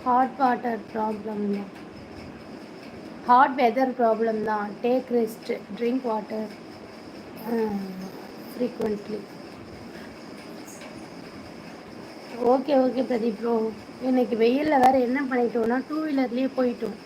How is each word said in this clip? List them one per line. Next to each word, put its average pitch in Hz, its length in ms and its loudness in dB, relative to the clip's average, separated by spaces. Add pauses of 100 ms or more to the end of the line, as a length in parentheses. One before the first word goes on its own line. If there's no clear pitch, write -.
ஹாட் 247 340 4
வாட்டர் 240 420 2 (140)
ப்ராப்ளம் 214 480 -4 (140)
தான், 202 160 -6 (1500)
ஹாட் 262 340 8
வெதர் 247 400 6
ப்ராப்ளம் 220 440 4
தான். 214 260 0 (140)
Take 254 320 2
rest, 226 420 0 (220)
drink 247 320 0
water, 214 320 -4 (1040)
ஆ, 233 100 0 (960)
frequently. 214 680 -2 (3250)
ஓகே, 269 220 4 (120)
ஓகே 247 240 2
பிரதீப் 226 300 0
ப்ரோ. 220 320 2 (300)
இன்னைக்கு 247 340 4
வெயில்ல 269 500 6
வேற 262 140 8
என்ன 254 220 2
பண்ணிட்டோம்னா, 240 680 2
டூ 311 180 -2
வீலர்லயே 262 520 2
போயிட்டோம். 233 480 0